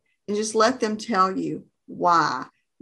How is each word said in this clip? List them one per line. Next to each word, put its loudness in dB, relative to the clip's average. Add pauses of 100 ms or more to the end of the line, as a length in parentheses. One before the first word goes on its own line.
(260)
And -4
just -4
let 4
them -2
tell 0
you -6 (220)
why, 0 (360)